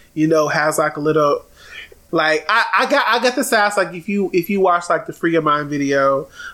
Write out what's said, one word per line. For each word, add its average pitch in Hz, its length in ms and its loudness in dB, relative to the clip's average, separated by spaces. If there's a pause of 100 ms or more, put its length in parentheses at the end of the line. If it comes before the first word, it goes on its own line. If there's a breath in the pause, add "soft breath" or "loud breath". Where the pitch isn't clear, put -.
(140)
you 156 140 0
know, 156 200 2
has, 151 300 -2
like, 151 180 0
a 147 60 -8
little, 151 420 0 (680 loud breath)
like, 156 360 0
I, 220 160 2 (160)
I 233 100 0
got, 277 160 2
I 226 160 0
got 247 140 0
the 277 80 -2
sass. 208 320 0
Like, 175 180 -2
if 170 140 -12
you, 202 260 -2
if 170 160 0
you 196 120 0
watch, 175 280 2
like, 160 180 -2
the 160 60 -8
Free 170 200 -2
Your 160 80 2
Mind 147 280 0
video, 139 600 0 (240 loud breath)